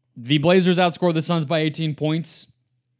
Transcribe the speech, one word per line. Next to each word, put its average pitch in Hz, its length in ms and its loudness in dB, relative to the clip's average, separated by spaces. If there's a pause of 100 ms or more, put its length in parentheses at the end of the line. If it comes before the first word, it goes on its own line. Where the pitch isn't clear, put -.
(160)
the 127 220 0
Blazers 175 400 4
outscored 175 380 0
the 160 80 -2
Suns 165 220 -2
by 160 140 -2
eighteen 156 360 -4
points 156 500 -4 (540)